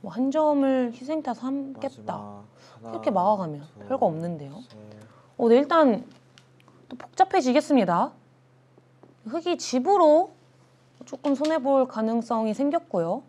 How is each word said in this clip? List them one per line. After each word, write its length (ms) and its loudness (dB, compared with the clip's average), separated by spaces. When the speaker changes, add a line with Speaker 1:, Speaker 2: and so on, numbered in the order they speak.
Speaker 1:
뭐 100 -12
한 180 -2
점을 640 2
희생타 420 -6
삼겠다. 760 -10
Speaker 2:
마지막 340 -12
하나, 100 -16
Speaker 1:
이렇게 200 -4
막아가면 560 -2
Speaker 2:
둘, 100 -20
Speaker 1:
별거 180 0
없는데요. 640 -6
Speaker 2:
셋. 100 -20
Speaker 1:
어, 100 2
네, 80 8
일단 500 4
또 80 -16
복잡해지겠습니다. 1160 2
흑이 340 -4
집으로 720 4
조금 280 -4
손해볼 540 0
가능성이 680 -2
생겼고요. 760 -2